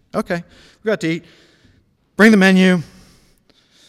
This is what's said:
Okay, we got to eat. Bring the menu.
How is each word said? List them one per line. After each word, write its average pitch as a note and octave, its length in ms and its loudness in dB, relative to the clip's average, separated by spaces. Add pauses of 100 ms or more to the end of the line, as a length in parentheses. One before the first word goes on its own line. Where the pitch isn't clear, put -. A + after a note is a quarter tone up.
(140)
Okay, F3 300 -8 (400)
we - 40 -10
got G#3+ 140 -6
to E3 60 -8
eat. E3 180 -8 (920)
Bring A3 160 4
the G#3+ 60 2
menu. F#3 440 2 (1080)